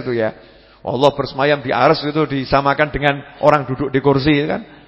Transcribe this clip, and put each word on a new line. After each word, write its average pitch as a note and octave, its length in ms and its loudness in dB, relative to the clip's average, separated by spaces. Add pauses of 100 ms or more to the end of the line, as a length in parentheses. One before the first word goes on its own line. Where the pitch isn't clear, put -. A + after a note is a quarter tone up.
itu B2 160 -4
ya. A2 160 -2 (520)
Allah C3+ 280 2
bersemayam C#3 520 -2
di C3 80 -2
ars C3+ 320 2
itu D3 240 -2
disamakan C#3 640 0
dengan C#3+ 240 0 (240)
orang D3 240 4
duduk C3 240 -4
di C#3 120 0
kursi C#3+ 440 2
kan. G3+ 200 -6 (220)